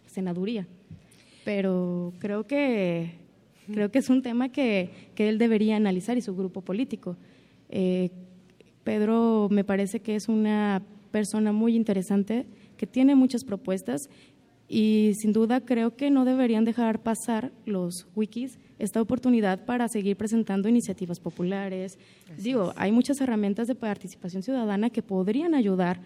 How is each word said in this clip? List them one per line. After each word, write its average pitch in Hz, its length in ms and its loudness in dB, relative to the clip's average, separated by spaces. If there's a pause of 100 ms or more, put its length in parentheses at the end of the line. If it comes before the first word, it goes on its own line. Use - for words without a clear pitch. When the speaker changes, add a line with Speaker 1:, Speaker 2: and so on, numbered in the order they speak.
Speaker 1:
senaduría. 185 600 -4 (760)
Pero 180 760 -2
creo 208 280 -4
que, 190 680 0 (580)
creo 208 180 0
que 262 100 2
es - 100 2
un 254 120 4
tema 247 280 -2
que, 208 400 0 (240)
que 214 140 2
él 220 100 2
debería 220 380 4
analizar 208 420 0
y 226 40 0
su 190 140 -8
grupo 190 240 -6
político. 185 560 -6 (540)
Eh, 185 400 0 (760)
Pedro 220 680 2
me 202 140 4
parece 196 360 -2
que 214 160 -4
es 208 120 -6
una 208 540 0 (280)
persona 214 420 0
muy 226 240 2
interesante, 202 680 0 (320)
que 214 100 -6
tiene 269 280 4
muchas 254 300 4
propuestas 196 580 -6 (680)
y 214 500 4
sin 214 120 0
duda 226 300 2
creo 233 340 -2
que 285 140 0
no 269 160 4
deberían 247 380 2
dejar 226 380 0
pasar 226 500 -4 (120)
los 180 500 -4
wikis 233 440 -6 (200)
esta 220 220 -2
oportunidad 226 640 2
para 240 240 -2
seguir 202 280 -2
presentando 208 520 0
iniciativas 185 520 0
populares. 185 760 -6 (340)
Speaker 2:
Así 156 100 -14
Speaker 1:
Digo, 220 300 0
Speaker 2:
es. - 40 -16
Speaker 1:
hay 190 160 0
muchas 254 300 2
herramientas 214 440 0
de 247 80 -2
participación 190 680 -8
ciudadana 226 480 -2
que 233 120 -4
podrían 220 520 0
ayudar 185 520 2